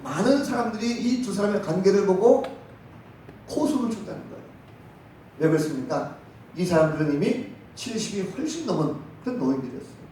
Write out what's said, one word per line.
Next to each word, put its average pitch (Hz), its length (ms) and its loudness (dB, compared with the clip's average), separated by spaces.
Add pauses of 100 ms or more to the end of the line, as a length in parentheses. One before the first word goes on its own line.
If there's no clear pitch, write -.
많은 240 400 2
사람들이 233 480 -2
이 240 300 0
두 196 120 -4
사람의 202 300 0
관계를 190 420 4
보고 214 380 6 (1040)
코웃음을 262 440 0
쳤다는 - 380 -8
거예요. - 140 -16 (960)
왜 156 100 4
그랬습니까? 143 680 -2 (400)
이 175 100 -2
사람들은 156 500 4
이미 202 320 0 (280)
칠십이 202 640 -6
훨씬 311 280 -6
넘은 156 300 -2 (280)
그런 254 160 -4
노인들이었어요. 131 600 -4 (120)